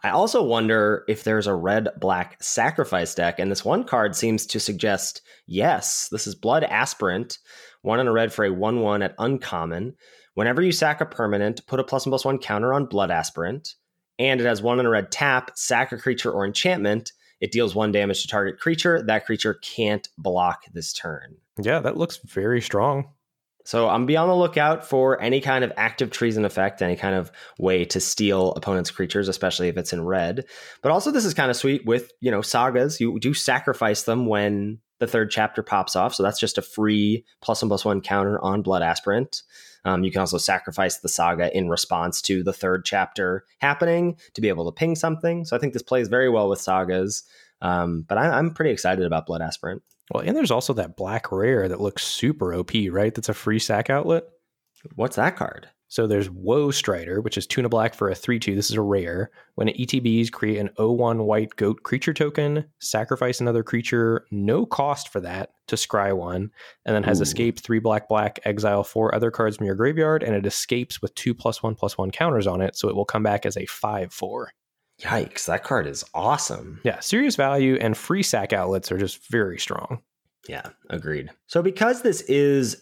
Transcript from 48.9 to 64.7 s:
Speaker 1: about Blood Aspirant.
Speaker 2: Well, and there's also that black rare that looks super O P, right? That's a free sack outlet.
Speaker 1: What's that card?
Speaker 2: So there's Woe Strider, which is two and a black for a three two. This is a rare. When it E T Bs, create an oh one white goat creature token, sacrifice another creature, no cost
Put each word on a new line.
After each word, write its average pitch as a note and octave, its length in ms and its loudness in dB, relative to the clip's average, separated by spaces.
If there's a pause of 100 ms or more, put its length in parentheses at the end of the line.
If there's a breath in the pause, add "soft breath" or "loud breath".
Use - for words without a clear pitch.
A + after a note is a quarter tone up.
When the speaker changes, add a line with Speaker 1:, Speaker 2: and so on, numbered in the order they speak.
Speaker 1:
about E2 220 -2
Blood E2 160 -4
Aspirant. E2 400 -8 (300)
Speaker 2:
Well, - 120 -2
and A3 120 0
there's D#4 140 0
also B2+ 240 0
that F2 220 -4
black G2+ 360 -6
rare G2+ 360 2
that F2+ 120 -6
looks G2+ 240 -4
super A#2+ 480 -2
O F2+ 100 -2
P, G2+ 280 -2
right? G#2 240 0
That's - 140 -6
a G#2+ 60 -2
free A2 240 0
sack A2 320 0
outlet. E3 340 0 (720)
Speaker 1:
What's B2+ 220 -4
that D3 200 2
card? - 320 -8 (200)
Speaker 2:
So A2+ 180 0
there's G2+ 240 0
Woe A2 400 2
Strider, F#2 500 -2
which A2+ 160 -4
is G2 100 -4
two - 140 -2
and A#2+ 60 2
a A2+ 40 -2
black A2+ 240 2
for G#2 140 0
a F#2 60 0
three A#2+ 240 -2
two. G2+ 160 -2
This G2+ 140 0
is G#2+ 80 -2
a A2 60 2
rare. F#2+ 480 0 (240 soft breath)
When A2 140 0
it - 100 -2
E B2 80 -2
T C3 140 0
Bs, A2+ 300 2
create G#2+ 280 -2
an G#2 180 -2
oh A2 140 2
one A#2 340 2
white G#2+ 320 0
goat G#2+ 260 0
creature D#3+ 300 0
token, D3 520 0 (160)
sacrifice B2 600 -2
another A#2 220 2
creature, A2+ 680 0
no G#2+ 360 0
cost C#3+ 420 -2